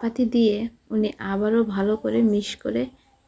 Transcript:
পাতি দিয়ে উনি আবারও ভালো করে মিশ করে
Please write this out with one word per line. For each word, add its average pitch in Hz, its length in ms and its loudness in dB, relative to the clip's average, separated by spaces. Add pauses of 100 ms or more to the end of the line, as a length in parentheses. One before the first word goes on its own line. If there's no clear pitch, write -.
পাতি 233 240 -2
দিয়ে 226 440 2 (200)
উনি 214 300 0
আবারও 208 440 0
ভালো 202 320 0
করে 226 260 0
মিশ 208 340 0
করে 233 300 -4 (420)